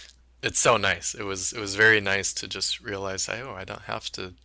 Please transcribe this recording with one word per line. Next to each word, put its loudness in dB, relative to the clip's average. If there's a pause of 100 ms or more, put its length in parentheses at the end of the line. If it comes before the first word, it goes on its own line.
(420)
it's -2
so 6
nice. 0
It -10
was, -4
it -8
was -6
very 8
nice 0
to -8
just -4
realize, -6
"Oh, -8
I -10
don't -12
have -8
to -10 (100)